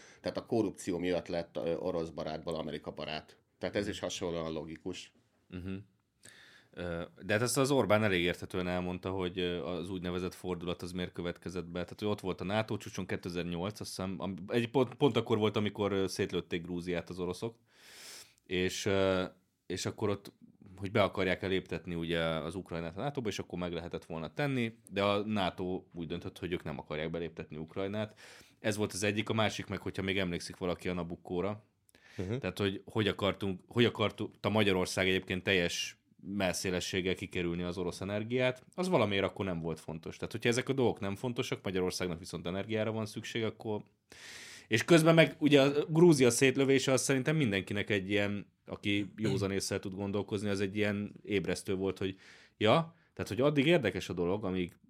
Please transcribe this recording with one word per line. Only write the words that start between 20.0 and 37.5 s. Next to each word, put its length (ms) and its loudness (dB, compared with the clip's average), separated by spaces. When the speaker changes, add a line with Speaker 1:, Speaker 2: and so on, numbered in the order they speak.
Speaker 2:
ott, 240 -6
hogy 140 -8
be 120 4
akarják-e 440 2
léptetni 480 -2
ugye 280 0
az 320 -2
Ukrajnát 440 -8
a 40 -6
nato-ba, 260 -4
és 100 -4
akkor 200 -8
meg 140 -4
lehetett 320 -6
volna 300 -8
tenni, 380 -2
de 140 0
a 240 4
nato 580 -2
úgy 120 -8
döntött, 320 -8
hogy 140 -4
ők 100 -4
nem 160 -6
akarják 320 -6
beléptetni 460 -8
Ukrajnát. 640 -6
Ez 160 0
volt 160 -2
az 100 -4
egyik, 260 0
a 40 -2
másik 340 0
meg, 140 -6
hogyha 220 -6
még 160 0
emlékszik 380 -2
valaki 320 -4
a 40 -2
Nabuccóra. 720 -4
Speaker 3:
Mhm. 200 -4
Speaker 2:
Tehát, 220 -4
hogy, 260 -2
hogy 240 0
akartunk, 600 0
hogy 160 4
akartuk 560 0
a 80 0
Magyarország 600 4
egyébként 340 0
teljes 560 0
mellszélességgel 880 0
kikerülni 480 -4